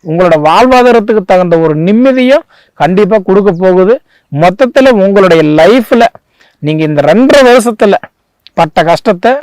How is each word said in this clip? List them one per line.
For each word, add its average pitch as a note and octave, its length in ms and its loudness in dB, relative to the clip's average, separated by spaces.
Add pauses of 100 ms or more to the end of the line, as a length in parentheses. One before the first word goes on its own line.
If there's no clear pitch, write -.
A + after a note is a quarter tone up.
(100)
உங்களோட E3 280 0 (100)
வாழ்வாதாரத்துக்கு A#3 720 0 (100)
தகுந்த F3+ 320 0
ஒரு D#3 100 0 (120)
நிம்மதியும் B3+ 580 0 (380)
கண்டிப்பா F#3 360 0 (120)
கொடுக்க G3 220 0 (120)
போகுது. F#3 320 2 (360)
மொத்தத்துல A#3+ 600 0 (120)
உங்களுடைய F#3+ 380 2 (180)
லைஃப்ல A#3 440 0 (580)
நீங்க D#3 280 -4
இந்த D3 100 -2 (100)
ரெண்டரை C4+ 380 2
வருஷத்துல A3+ 460 0 (640)
பட்ட E3+ 320 -2
கஷ்டத்தை G3+ 420 -2 (100)